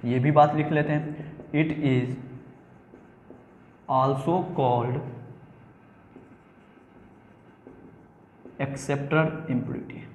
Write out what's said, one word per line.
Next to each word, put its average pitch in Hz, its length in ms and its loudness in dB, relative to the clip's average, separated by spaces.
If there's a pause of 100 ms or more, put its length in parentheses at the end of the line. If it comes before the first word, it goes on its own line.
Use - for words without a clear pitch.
ये 123 140 2
भी 147 120 4
बात 147 240 8
लिख 151 160 0
लेते 151 220 2
हैं, 151 420 -6 (160)
it 156 220 2 (140)
is 127 260 2 (1800)
also 139 460 2 (220)
called 123 400 2 (3500)
acceptor 139 640 0 (260)
impurity - 500 -6 (140)